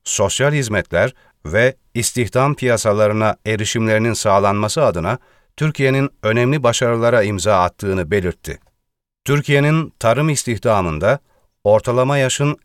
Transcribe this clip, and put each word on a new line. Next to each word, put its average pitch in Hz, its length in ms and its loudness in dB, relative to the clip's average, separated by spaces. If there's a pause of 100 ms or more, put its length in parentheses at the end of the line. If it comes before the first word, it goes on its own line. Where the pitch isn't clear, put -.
sosyal 120 500 -2
hizmetler 107 600 -2 (320)
ve 113 300 2 (180)
istihdam 123 600 -2
piyasalarına 107 920 0
erişimlerinin 110 680 -2
sağlanması 104 680 0
adına 95 340 0 (400)
Türkiye'nin 139 520 0 (140)
önemli 123 400 0
başarılara 117 600 2
imza 98 400 2
attığını 92 480 -2
belirtti. 90 480 -4 (680)
Türkiye'nin 147 760 0
tarım 127 300 2
istihdamında 107 880 -2 (440)
ortalama 123 540 2
yaşın 143 480 -2